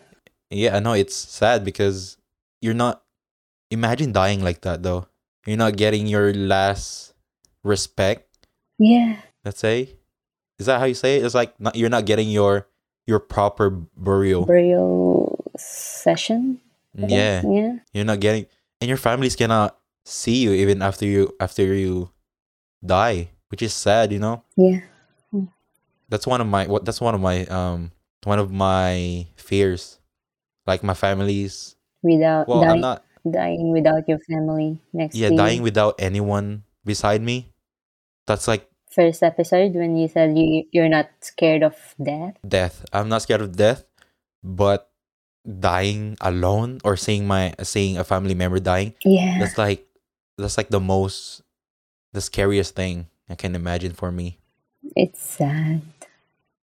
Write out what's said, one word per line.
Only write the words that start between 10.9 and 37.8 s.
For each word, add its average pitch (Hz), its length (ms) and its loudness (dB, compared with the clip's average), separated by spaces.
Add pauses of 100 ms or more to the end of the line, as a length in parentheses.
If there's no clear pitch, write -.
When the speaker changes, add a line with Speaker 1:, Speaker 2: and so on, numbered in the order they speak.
Speaker 1:
say 135 240 2
it? 117 60 0
It's 120 100 -2
like 120 260 0
not, 107 160 -2
you're 117 140 2
not 117 160 2
getting 107 220 2
your, 101 400 2 (380)
your 110 120 2
proper 101 520 0
burial. 95 760 0
Speaker 2:
Burial 92 920 2 (180)
session? - 1040 -4 (360)
I 101 60 -8
Speaker 1:
Yeah. 98 60 -4
Speaker 2:
guess, 98 400 2
yeah. 208 240 0 (200)
Speaker 1:
You're 104 160 -2
not 107 120 0
getting, 110 260 0 (340)
and 123 80 -4
your 131 120 0
families 123 360 0
cannot 113 420 2 (260)
see 120 380 -2
you 104 100 4
even 98 300 2
after 98 240 -2
you, 98 340 2
after 95 240 -2 (100)
you 92 360 -4 (720)
die, 92 460 0 (180)
which - 140 -8
is 110 100 -4
sad, 104 400 2
you 101 60 -2
know? 113 240 -4 (140)
Speaker 2:
Yeah. 185 240 4 (520)
Mm. 196 160 -6 (600)
Speaker 1:
That's - 180 -4
one 123 140 0
of 113 60 -2
my, 98 200 0
what, 98 180 0
that's 110 160 -6
one 117 140 0
of 98 60 0
my, 90 260 0
um, 90 460 -6 (320)
one 101 140 0
of 98 140 -2
my 90 760 0 (100)
fears. 98 600 -2 (680)
Like 95 180 -2
my 95 100 0
family's 98 800 -2 (280)
Speaker 2:
Without 160 460 2
Speaker 1:
Well, 123 140 4
I'm 165 160 4
Speaker 2:
dying, - 20 0
Speaker 1:
not - 240 -4 (260)
Speaker 2:
dying 170 420 -2
without 156 360 2
your 156 100 0 (120)
family 156 480 -4 (140)
next 160 220 -6
Speaker 1:
Yeah, 113 140 0
Speaker 2:
to 107 60 4
you. 107 40 4
Speaker 1:
dying 113 240 2
without 107 360 2
anyone 101 640 -4 (220)
beside 104 380 0
me. 120 300 -6 (760)